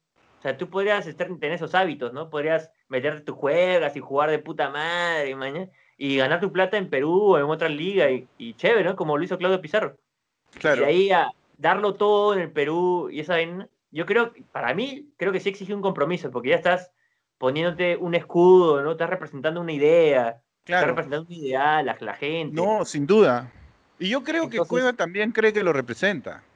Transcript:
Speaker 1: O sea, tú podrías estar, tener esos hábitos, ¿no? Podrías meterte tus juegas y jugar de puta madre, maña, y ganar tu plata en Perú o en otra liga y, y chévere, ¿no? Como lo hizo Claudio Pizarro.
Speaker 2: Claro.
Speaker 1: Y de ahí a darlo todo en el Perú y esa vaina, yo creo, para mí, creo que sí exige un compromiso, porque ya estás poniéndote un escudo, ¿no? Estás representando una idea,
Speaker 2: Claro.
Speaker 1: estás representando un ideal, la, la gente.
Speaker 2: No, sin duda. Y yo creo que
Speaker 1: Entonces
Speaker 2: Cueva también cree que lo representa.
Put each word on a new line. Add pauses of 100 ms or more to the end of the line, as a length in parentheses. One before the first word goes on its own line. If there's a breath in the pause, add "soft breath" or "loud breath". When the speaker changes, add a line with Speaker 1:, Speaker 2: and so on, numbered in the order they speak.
(380)
Speaker 1:
O
sea,
tú
podrías
estar, (100)
tener
esos
hábitos,
¿no?
Podrías (180)
meterte
tus
juegas
y
jugar
de
puta
madre,
maña, (280 soft breath)
y
ganar
tu
plata
en
Perú
o
en
otra
liga
y,
y
chévere,
¿no?
Como
lo
hizo
Claudio
Pizarro. (600)
Speaker 2:
Claro.
Speaker 1:
Y
de
ahí
a (240)
darlo
todo
en
el
Perú
y
esa
vaina, (220)
yo
creo, (200)
para
mí,
creo
que
sí
exige
un
compromiso,
porque
ya
estás (460)
poniéndote
un
escudo,
¿no?
Estás
representando
una
idea, (220)
Speaker 2:
Claro.
Speaker 1:
estás
representando
un
ideal,
la,
la
gente.
Speaker 2:
No,
sin
duda. (460)
Y
yo
creo
que
Speaker 1:
Entonces
Speaker 2:
Cueva
también
cree
que
lo
representa. (120)